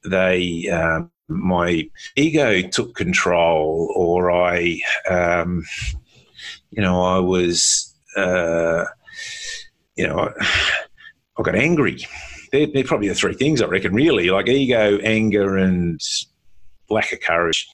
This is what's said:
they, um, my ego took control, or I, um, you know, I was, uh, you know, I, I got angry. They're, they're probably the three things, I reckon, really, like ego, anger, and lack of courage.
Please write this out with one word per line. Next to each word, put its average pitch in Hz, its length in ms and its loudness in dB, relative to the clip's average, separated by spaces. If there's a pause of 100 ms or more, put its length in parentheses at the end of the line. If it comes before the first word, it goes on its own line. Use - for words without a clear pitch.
they, 92 640 0
um, 82 400 -2 (180)
my 87 600 0 (280)
ego 139 460 2
took - 340 -6
control, 82 960 0
or 90 360 2
I, 87 500 0 (280)
um, 87 560 0 (1040)
you - 100 -6
know, 92 220 2
I 90 160 2
was, 90 760 0 (220)
uh, 85 680 0 (1120)
you - 120 -2
know, - 100 -2
I, - 280 -4 (920)
I - 40 -4
got 82 140 0
angry. 127 420 2 (540)
They're, 147 140 4
they're 135 180 -2
probably 104 240 0
the - 60 -2
three 98 200 0
things, 139 260 2
I 98 60 2
reckon, 92 260 -2
really, 110 380 4
like 95 180 2
ego, 117 540 4
anger, 104 560 2
and 90 420 0 (880)
lack 104 240 0
of - 80 -10
courage. 85 540 0